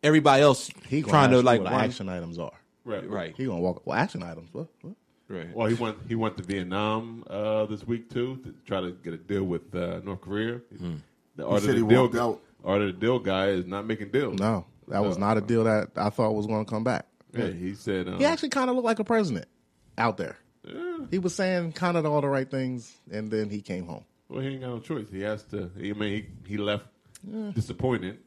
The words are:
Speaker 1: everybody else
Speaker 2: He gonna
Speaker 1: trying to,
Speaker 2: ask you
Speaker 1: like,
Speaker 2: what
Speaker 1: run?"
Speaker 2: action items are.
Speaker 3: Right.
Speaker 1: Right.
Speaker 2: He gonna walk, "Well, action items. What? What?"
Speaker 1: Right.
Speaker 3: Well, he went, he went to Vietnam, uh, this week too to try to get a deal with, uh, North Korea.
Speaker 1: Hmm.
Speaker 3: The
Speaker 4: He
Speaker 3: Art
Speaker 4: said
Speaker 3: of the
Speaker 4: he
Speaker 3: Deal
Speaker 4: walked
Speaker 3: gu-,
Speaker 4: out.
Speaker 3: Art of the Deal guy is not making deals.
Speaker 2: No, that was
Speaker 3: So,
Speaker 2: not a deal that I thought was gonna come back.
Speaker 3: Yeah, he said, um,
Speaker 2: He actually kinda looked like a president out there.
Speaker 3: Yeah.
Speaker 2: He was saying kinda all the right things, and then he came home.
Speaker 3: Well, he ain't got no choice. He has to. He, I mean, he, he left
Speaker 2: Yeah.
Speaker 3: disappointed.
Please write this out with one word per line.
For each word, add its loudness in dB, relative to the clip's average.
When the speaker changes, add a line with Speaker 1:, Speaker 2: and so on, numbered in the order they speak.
Speaker 1:
everybody 8
else 6
Speaker 2:
He 0
gonna -2
Speaker 1:
trying 10
to, 10
Speaker 2:
ask 8
you 6
Speaker 1:
like, 6
Speaker 2:
what -2
Speaker 1:
run?" 2
Speaker 2:
action -4
items -8
are. -8
Speaker 3:
Right. -8
Speaker 1:
Right. -6
Speaker 2:
He -6
gonna -4
walk, -2
"Well, 0
action -2
items. -14
What? -10
What?" -16
Speaker 1:
Right. -10
Speaker 3:
Well, 0
he 4
went, -2
he -4
went 0
to -10
Vietnam, -2
uh, 0
this -8
week -6
too -4
to -14
try -2
to -4
get -10
a -10
deal -2
with, -4
uh, -4
North -8
Korea. -4
Speaker 1:
Hmm. -6
Speaker 3:
The -10
Speaker 4:
He -2
Speaker 3:
Art 4
Speaker 4:
said 2
Speaker 3:
of 4
the 4
Speaker 4:
he 4
Speaker 3:
Deal 10
Speaker 4:
walked 4
Speaker 3:
gu-, 2
Speaker 4:
out. 0
Speaker 3:
Art 2
of 2
the -4
Deal 0
guy 0
is 0
not -6
making -4
deals. 0
Speaker 2:
No, 0
that 0
was 2
Speaker 3:
So, -4
Speaker 2:
not 4
a 2
deal 2
that 2
I 0
thought 0
was -2
gonna -2
come -4
back. -2
Speaker 3:
Yeah, -2
he -6
said, -4
um, -6
Speaker 2:
He 2
actually 0
kinda 0
looked -2
like 2
a -2
president 0
out 2
there. -6
Speaker 3:
Yeah. -8
Speaker 2:
He 0
was -2
saying 0
kinda 0
all 2
the -2
right -2
things, -6
and -6
then -2
he -6
came -8
home. -12
Speaker 3:
Well, -8
he -4
ain't -8
got -8
no -6
choice. -8
He -8
has -4
to. -8
He, -6
I -4
mean, -4
he, -12
he -4
left -2
Speaker 2:
Yeah. -8
Speaker 3:
disappointed. -4